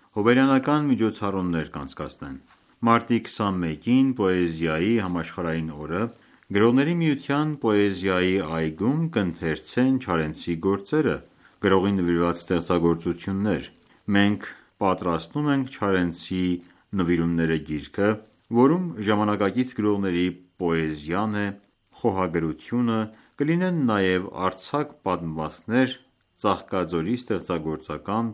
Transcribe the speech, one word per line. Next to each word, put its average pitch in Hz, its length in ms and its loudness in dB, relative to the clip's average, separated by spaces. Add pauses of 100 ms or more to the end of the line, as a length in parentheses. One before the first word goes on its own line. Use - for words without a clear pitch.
(140)
հոբելյանական 135 760 4
միջոցառումներ 98 840 0
կանցկացնեն։ 69 640 -12 (480)
Մարտի 117 400 4
քսանմեկին 101 880 0
պոեզիայի 87 800 2 (120)
համաշխարհային 82 680 -4
օրը 76 280 -4 (440)
Գրողների 120 480 4
միության 151 640 0
պոեզիայի 95 760 2 (120)
այգում 82 520 -2 (120)
կընթերցեն 95 880 0
Չարենցի 82 540 -2 (100)
գործերը, 98 520 0 (480)
գրողին 98 360 4
նվիրված 87 440 2
ստեղծագործություններ։ 87 1200 0 (420)
«Մենք 101 380 2 (320)
պատրաստում 92 720 0
ենք 135 240 -2
Չարենցի 92 720 -2 (560)
նվիրումները» 82 640 2
գիրքը, 78 440 -2 (400)
որում 139 340 4 (120)
ժամանակակից 104 760 0
գրողների 98 540 0 (260)
պոեզիան 82 800 -2
է, 104 140 -2 (500)
խոհագրությունը, 95 1000 -2 (340)
կլինեն 170 480 0
նաև 98 480 2 (100)
արձակ 95 600 -4
պատմվածքներ 85 1000 -2 (440)
Ծաղկաձորի 90 760 -2
ստեղծագործական 82 1200 -4